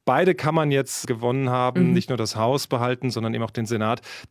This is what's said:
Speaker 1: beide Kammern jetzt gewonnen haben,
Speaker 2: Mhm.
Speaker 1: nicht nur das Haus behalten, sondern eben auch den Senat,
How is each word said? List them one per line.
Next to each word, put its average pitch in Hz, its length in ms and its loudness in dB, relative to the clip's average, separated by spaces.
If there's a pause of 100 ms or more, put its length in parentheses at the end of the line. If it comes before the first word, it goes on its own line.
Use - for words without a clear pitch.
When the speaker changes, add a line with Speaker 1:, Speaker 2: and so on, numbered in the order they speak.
Speaker 1:
beide 170 300 4
Kammern 156 380 0
jetzt 135 340 -2
gewonnen 123 440 0
haben, 127 360 2
Speaker 2:
Mhm. 170 60 4
Speaker 1:
nicht 175 160 0
nur 123 100 -2
das 110 160 -2
Haus 120 320 0
behalten, 123 440 -2
sondern 113 220 -2
eben 117 120 -4
auch - 80 -8
den 117 120 -4
Senat, 110 360 0 (300)